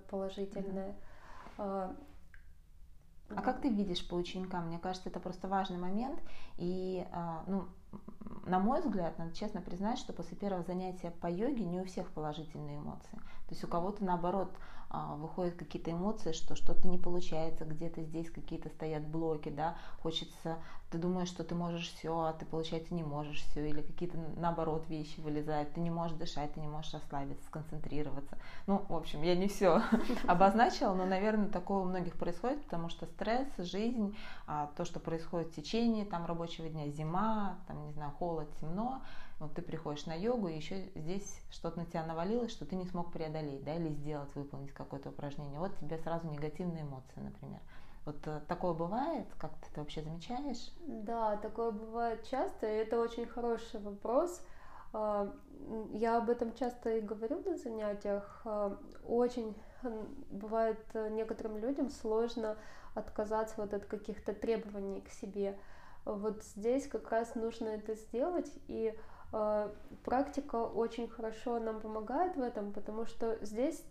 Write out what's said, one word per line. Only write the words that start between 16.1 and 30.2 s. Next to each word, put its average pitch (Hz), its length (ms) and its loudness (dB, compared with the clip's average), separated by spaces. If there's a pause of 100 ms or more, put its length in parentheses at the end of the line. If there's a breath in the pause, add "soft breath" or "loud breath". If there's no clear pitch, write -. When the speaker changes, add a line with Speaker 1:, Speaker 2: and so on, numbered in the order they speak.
Speaker 2:
что - 220 8
что-то - 320 12
не 180 120 12
получается, 165 640 8
где-то 160 380 0
здесь 160 280 -4
какие-то 156 380 -4
стоят 156 380 -4
блоки, 156 420 0
да, 151 280 -2 (260 loud breath)
хочется, - 560 -2 (320 loud breath)
ты 170 80 0
думаешь, 180 300 2
что 175 140 -6
ты 170 120 -4
можешь 170 400 -2
всё, 165 260 -2
а 160 120 2
ты, 160 140 -6
получается, 160 480 -2
не 170 80 -2
можешь 147 440 0
всё, 147 180 6
или 151 180 6
какие-то, 175 360 2 (180)
наоборот, 160 520 0
вещи 156 320 -4
вылезают, 151 520 0
ты 170 80 -2
не 170 100 2
можешь 170 260 0
дышать, 151 380 0
ты 156 60 -6
не 151 80 -2
можешь 156 260 -4
расслабиться, 139 520 -4
сконцентрироваться. 147 920 0 (280 loud breath)
Ну, 196 220 4
в - 60 2
общем, 156 280 0
я 175 120 8
не 190 140 6
всё 190 320 6 (240)
<laughs> - 240 2